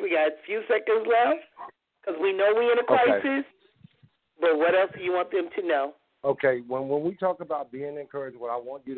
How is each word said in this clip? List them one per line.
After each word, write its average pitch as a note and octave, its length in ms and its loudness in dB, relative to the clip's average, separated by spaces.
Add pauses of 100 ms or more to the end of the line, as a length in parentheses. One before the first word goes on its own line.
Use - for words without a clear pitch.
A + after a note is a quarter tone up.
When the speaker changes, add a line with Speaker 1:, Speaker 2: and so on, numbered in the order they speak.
Speaker 1:
We F3+ 100 -2
got D#3 160 2
a D#3 160 -6
few G#3+ 240 -6
seconds A3 400 0
left A#3+ 320 2 (640)
'cause F#3+ 160 -4
we G3 120 2
know G3+ 200 2
we A#3+ 160 2
in A#3+ 80 4
a A#3+ 80 0
Speaker 2:
Okay. - 380 4
Speaker 1:
crisis. C#4 220 -2 (920)
But E3 220 4
what F3 140 4
else F#3 180 4
do D3+ 80 -14
you F3+ 120 -2
want F3 180 -2
them F3+ 180 -2
to - 160 -6
know? D3 300 0 (280)
Speaker 2:
Okay, C3+ 440 2
when, C3 200 -4
when D3 140 0
we F3 140 -4
talk F#3 240 -2
about D3 320 -8
being C#3+ 260 -10
encouraged, C3+ 400 -10
what A#2 140 -8
I A#2+ 60 -4
want B2+ 280 -12
you C3 120 -10